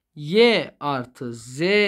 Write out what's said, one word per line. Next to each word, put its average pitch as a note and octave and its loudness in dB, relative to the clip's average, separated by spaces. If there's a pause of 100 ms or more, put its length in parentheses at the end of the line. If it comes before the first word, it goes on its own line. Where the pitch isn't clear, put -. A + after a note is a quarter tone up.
(140)
y F3+ 2
artı C3 -6
z B2 -14 (280)